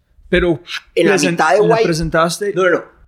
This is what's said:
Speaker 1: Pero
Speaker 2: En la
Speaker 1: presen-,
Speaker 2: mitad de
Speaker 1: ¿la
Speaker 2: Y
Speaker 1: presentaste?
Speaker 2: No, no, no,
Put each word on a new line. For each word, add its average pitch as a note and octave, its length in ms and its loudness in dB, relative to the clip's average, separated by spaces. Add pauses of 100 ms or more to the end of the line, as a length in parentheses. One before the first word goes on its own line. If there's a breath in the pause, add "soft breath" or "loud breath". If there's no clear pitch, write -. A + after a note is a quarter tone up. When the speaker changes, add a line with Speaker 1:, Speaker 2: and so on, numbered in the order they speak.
(280)
Speaker 1:
Pero F3 320 0 (360 loud breath)
Speaker 2:
En F3 120 2
la G3+ 80 4
Speaker 1:
presen-, E3+ 160 0
Speaker 2:
mitad E3 260 0
de G#3+ 100 4
Speaker 1:
¿la A3+ 140 2
Speaker 2:
Y - 40 2
Speaker 1:
presentaste? E3 680 -2
Speaker 2:
No, F#3 100 -2
no, F#3 80 2
no, D#3 120 -2 (240)